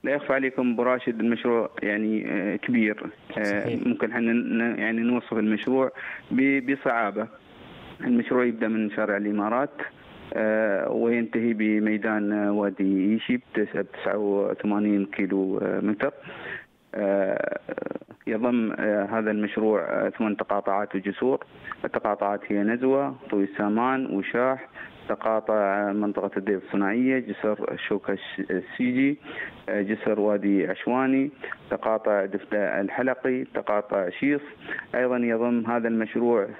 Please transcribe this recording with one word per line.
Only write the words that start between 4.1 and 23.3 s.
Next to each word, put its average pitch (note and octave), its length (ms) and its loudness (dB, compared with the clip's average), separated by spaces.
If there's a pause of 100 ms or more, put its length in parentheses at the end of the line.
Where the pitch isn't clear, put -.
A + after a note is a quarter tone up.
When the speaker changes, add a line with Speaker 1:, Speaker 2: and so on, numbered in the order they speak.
Speaker 1:
حنا A#2 200 2
ن-، A#2 460 0
يعني A2+ 220 -2
نوصف A#2+ 320 0
المشروع A2 580 2 (400)
ب-، C3+ 400 2
بصعابة. A2+ 560 0 (760)
المشروع B2 440 2
يبدأ A2+ 220 -2
من A2 240 0
شارع G#2 260 0
الإمارات، G#2 520 0 (640)
آه، G#2+ 580 2
وينتهي A#2 600 2
بميدان، G#2+ 800 2
آه، G#2 200 2
وادي G2 600 2
إيشي B2 240 0
بتس-، - 400 -2
بتسعة G2 400 -2
وثمانين G2+ 880 2
كيلو، G2 520 0
آه، G2 220 0
متر. A2 340 0 (840)
آه، G2 640 0 (680)
يضم، A#2 520 2
آه، G#2 260 2
هذا G#2+ 260 0
المشروع، G#2+ 500 2
آه، G2+ 280 0
ثمان G#2 280 0
تقاطعات G2+ 580 -2
وجسور. G2+ 500 0 (400)
التقاطعات G#2 600 0
هي G2+ 160 0
نزوة، C3 520 2 (160)